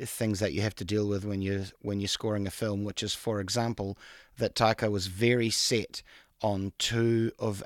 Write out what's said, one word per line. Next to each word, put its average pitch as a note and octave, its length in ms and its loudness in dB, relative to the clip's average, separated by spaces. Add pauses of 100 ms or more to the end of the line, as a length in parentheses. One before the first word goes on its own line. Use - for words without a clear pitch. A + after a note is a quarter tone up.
things G#2+ 340 0
that F#2+ 140 0
you F2 80 0
have G#2 140 0
to G2 100 -8
deal G#2 220 0
with G2+ 180 -2
when G2+ 160 -2
you're, G2 240 -2 (160)
when G2+ 180 -2
you're G2 80 -2
scoring G#2 400 -2
a F#2 40 -6
film, G#2 320 -2
which G#2 200 -6
is, G#2 100 -2
for G#2+ 260 -2
example, G2+ 580 -2 (400)
that A2+ 180 0
Taika A2+ 360 4
was G2 160 0
very A2+ 420 4
set - 520 0 (400)
on G2 360 0
two A#2 640 2
of G#2+ 260 -2